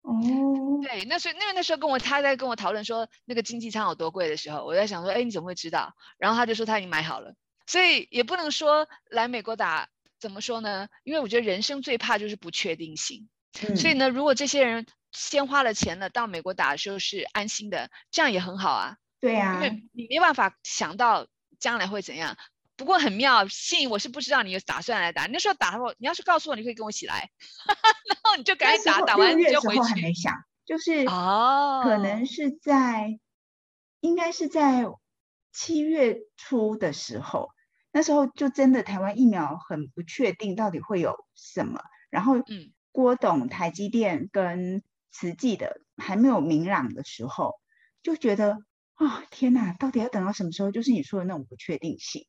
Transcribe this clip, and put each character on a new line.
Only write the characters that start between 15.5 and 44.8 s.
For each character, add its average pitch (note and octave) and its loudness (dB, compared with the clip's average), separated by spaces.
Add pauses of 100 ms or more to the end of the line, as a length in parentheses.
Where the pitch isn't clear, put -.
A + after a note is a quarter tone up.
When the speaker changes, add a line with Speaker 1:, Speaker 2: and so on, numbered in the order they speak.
Speaker 2:
了 A3+ 2
钱 F3+ -4
了， F#3+ -6
到 A#3+ -2
美 E3+ -8
国 F#3 -6
打 C#3+ 2
的 D3 0
时 G3 -6
候 G3 -6
是 F#3 -6 (120)
安 G#3 -4
心 G#3 -8
的， C#3 -6 (200)
这 E4+ 0
样 C#4+ 4
也 F#3 0
很 F3+ -6
好 F3+ 0
啊。 A#2 -2 (240)
Speaker 1:
对 A#3 2
啊。 F#3+ 2
Speaker 2:
因 F3+ -4
为 A3 -4
你 A#3 -14
没 C#4+ 0
办 E4 4
法 G3+ 0
想 F3+ -6
到 G#3+ 2 (320)
将 A#3 -2
来 F#3 -2
会 G3 -6
怎 - -12
样。 D#3 -6 (400)
不 C4+ -12
过 F4 4
很 C#4+ 2
妙， A3+ 4
信 D4 -2
我 G#3 -2
是 G3+ -4
不 C4+ -10
知 B3 -2
道 B3+ 4
你 F#3+ -4
有 F#3 -4
打 C3+ -6
算 G#3+ -2
来 E3+ 0
打， D#3+ -4
你 G#3+ -8
那 D#4+ -4
时 G4 -2
候 G4 2
打 G#3 -2
我， A#3+ -6
你 A#3+ -6
要 E4+ -2
是 E4+ -8
告 E4 4
诉 D#4 -10
我， B3 -2
你 A3 -12
可 A#3+ -6
以 A3+ -10
跟 A3 -10
我 G#3+ -8
一 - -10
起 - -10
来， - -6
<laughs> - -20 (460)
然 G4+ 0
后 G#4+ 6
你 C4+ -8
就 F#4+ 2
赶 C#4+ 4
紧 G#4+ 0
打， E4 4
Speaker 1:
那 - 6
时 G#3 4
候 - 2
Speaker 2:
打 G#3 4
完 E4 8
你 F4 6
就 D4 6
回 G#3 0
去。 - -
Speaker 1:
六 - -
月 - -
的 - -
时 C4+ 4
候 A#3+ 4
还 A3+ 2
没 E3 -2
想， F3 -4 (320)
就 D#4+ -4
是 E4 -2 (140)
Speaker 2:
哦。 B3+ 2
Speaker 1:
可 A3 4
能 G#3 0
是 C#4+ -2
在， A#3+ 0 (800)
应 E4+ 2
该 E4+ 0
是 E4 -4
在 C4+ 4 (680)
七 - -4
月 D4+ 2 (200)
初 A3 0
的 D#3 -2
时 - -8
候， - -6 (420)
那 D4+ 4
时 D#4+ 0
候 C#4+ 6
就 C#4 -2
真 C4 6
的 B3 4
台 G3 -6
湾 G3 -2
疫 B3+ 8
苗 E3 2 (120)
很 D3+ -6
不 - -12
确 G3 0
定 G3 -6
到 G#3+ 0
底 D#3+ -6
会 F#3+ -2
有 C3+ 0 (220)
什 - -6
么， - -8 (300)
然 F3 -2
后 B3+ 6
Speaker 2:
嗯。 F#3+ -8 (180)
Speaker 1:
郭 B3 4
董 D#3+ 2
台 E3+ -4
积 G3+ -6
电 G3 0
跟 F3+ -2 (280)